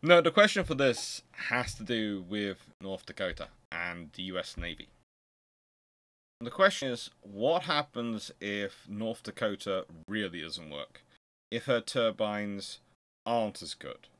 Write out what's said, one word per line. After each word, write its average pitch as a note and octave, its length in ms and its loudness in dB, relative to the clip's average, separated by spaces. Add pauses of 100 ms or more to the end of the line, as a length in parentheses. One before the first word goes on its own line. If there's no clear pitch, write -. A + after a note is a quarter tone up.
No, E3+ 180 10
the E3 120 4
question G3+ 320 6
for D#3 100 -2
this C3 480 2 (100)
has - 440 -2
to A2+ 80 -10
do G#2+ 380 -2
with G2+ 580 -4
North F#2+ 260 -8
Dakota F2 440 -6 (200)
and E2+ 440 -6
the F#2 100 -8
U F#2 140 -4
S - 180 -6
Navy. E2+ 320 -8 (1500)
The A#2+ 100 -8
question F#3+ 380 4
is, A#2+ 220 -6 (100)
what A#2+ 440 0
happens A#2+ 760 -2
if G2+ 480 -4
North G#2+ 340 -6
Dakota G2+ 640 -2 (220)
really G2 320 -4
doesn't D#2+ 300 -8
work? - 320 -12 (500)
If A#2 140 -4
her A#2+ 140 4
turbines G#2 1000 -2 (440)
aren't A2+ 380 0
as D#2+ 120 -10
good? - 340 -14 (120)